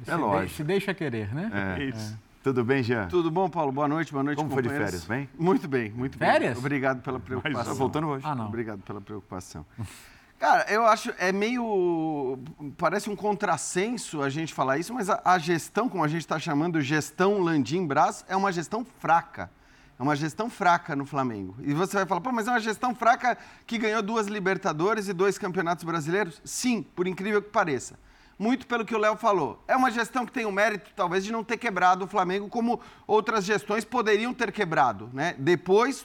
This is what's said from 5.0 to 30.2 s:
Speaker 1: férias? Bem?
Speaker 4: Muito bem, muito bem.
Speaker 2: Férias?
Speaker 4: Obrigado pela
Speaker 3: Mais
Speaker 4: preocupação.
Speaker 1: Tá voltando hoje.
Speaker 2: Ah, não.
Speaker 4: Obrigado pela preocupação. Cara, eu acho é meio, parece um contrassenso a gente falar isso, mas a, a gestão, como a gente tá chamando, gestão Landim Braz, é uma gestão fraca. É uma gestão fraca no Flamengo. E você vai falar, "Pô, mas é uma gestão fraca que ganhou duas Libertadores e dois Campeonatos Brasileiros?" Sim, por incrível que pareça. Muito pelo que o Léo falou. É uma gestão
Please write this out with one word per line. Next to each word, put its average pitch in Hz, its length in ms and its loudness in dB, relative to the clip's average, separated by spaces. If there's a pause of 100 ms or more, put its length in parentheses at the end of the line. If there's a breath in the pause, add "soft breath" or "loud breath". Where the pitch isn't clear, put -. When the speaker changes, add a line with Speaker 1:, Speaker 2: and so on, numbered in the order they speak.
Speaker 1:
férias? 131 240 -6
Bem? - 140 -10
Speaker 4:
Muito 175 260 2
bem, 120 240 -2
muito 123 260 -6
bem. 170 100 2
Speaker 2:
Férias? 269 300 2
Speaker 4:
Obrigado 131 440 -2
pela 127 160 -6
Speaker 3:
Mais 90 60 -12
Speaker 4:
preocupação. 127 480 -4
Speaker 1:
Tá 131 60 -4
voltando 147 300 0
hoje. 139 180 -4
Speaker 2:
Ah, 151 80 -2
não. 117 140 -4
Speaker 4:
Obrigado 110 340 -6
pela 104 180 -10
preocupação. 95 640 -12 (720 loud breath)
Cara, 254 340 4
eu 226 140 4
acho 220 320 4
é 185 140 2
meio, 175 1040 0 (400)
parece 180 320 0
um 196 60 -4
contrassenso 185 1080 -2
a 139 80 0
gente 156 240 -4
falar 135 240 2
isso, 202 160 -6
mas 208 160 -2
a, 190 120 0
a 180 160 6
gestão, 170 480 0
como 185 160 -2
a 151 60 4
gente 160 180 -2
tá 160 120 -2
chamando, 160 420 0
gestão 180 640 2
Landim 165 440 2
Braz, 156 400 2
é 180 80 -4
uma 196 160 2
gestão 185 360 -4 (120)
fraca. 156 520 0 (480 soft breath)
É 123 40 -10
uma 147 140 2
gestão 160 320 -4
fraca 175 480 2
no 139 80 -2
Flamengo. 104 560 -4
E 143 140 -2
você 190 240 0
vai 190 80 0
falar, 175 160 -2
"Pô, 262 100 -4
mas 220 160 -2
é - 40 0
uma 240 60 4
gestão 226 360 -2
fraca 240 420 2 (300 loud breath)
que 233 100 -4
ganhou 220 240 0
duas 214 280 0
Libertadores 190 800 0
e 202 40 -2
dois 190 240 2
Campeonatos 175 480 -2
Brasileiros?" 165 580 -2
Sim, 233 400 -2 (140)
por 180 100 0
incrível 196 360 0
que 208 80 -18
pareça. 165 480 0 (400 soft breath)
Muito 247 280 0
pelo 226 200 -2
que 233 80 -2
o 220 40 2
Léo 214 180 2
falou. 175 520 0
É 233 80 4
uma 254 140 4
gestão 233 340 -2